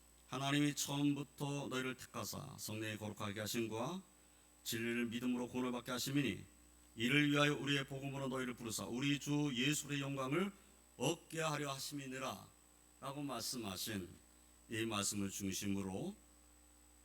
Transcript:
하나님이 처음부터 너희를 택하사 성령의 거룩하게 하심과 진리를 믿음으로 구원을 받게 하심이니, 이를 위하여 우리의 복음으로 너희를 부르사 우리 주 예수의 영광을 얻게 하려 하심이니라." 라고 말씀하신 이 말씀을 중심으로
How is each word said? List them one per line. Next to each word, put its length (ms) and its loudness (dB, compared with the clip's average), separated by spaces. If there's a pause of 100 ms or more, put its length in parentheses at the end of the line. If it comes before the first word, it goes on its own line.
(280)
하나님이 460 2
처음부터 920 0
너희를 280 -2
택하사 600 -8
성령의 400 -4
거룩하게 420 -4
하심과 600 -2 (640)
진리를 440 0
믿음으로 420 0
구원을 240 0
받게 180 -6
하심이니, 540 2 (520)
이를 340 6
위하여 260 6
우리의 300 2
복음으로 420 -4
너희를 260 -2
부르사 320 -4
우리 320 2
주 360 2
예수의 460 2
영광을 520 0 (440)
얻게 440 0
하려 320 0
하심이니라." 760 -6 (520)
라고 220 -4
말씀하신 840 -2 (640)
이 160 0
말씀을 440 2
중심으로 840 -2 (920)